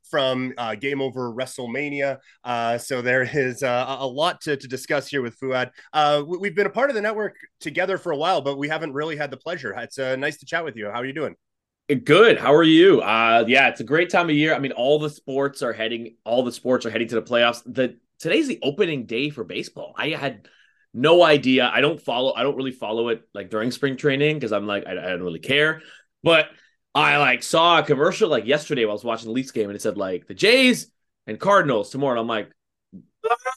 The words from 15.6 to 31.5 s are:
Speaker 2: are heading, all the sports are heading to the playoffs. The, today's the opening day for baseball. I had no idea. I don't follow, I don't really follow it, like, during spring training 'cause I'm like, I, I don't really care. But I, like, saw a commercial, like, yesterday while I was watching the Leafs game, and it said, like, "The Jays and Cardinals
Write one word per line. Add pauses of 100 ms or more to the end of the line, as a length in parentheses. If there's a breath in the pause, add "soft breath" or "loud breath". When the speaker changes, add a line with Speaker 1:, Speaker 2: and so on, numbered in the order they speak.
Speaker 2:
are
heading, (100)
all
the
sports
are
heading
to
the
playoffs.
The, (220)
today's
the
opening
day
for
baseball.
I
had (480 soft breath)
no
idea.
I
don't
follow,
I
don't
really
follow
it, (120)
like,
during
spring
training
'cause
I'm
like,
I,
I
don't
really
care. (400 loud breath)
But (480 soft breath)
I,
like,
saw
a
commercial,
like,
yesterday
while
I
was
watching
the
Leafs
game,
and
it
said,
like,
"The
Jays (340)
and
Cardinals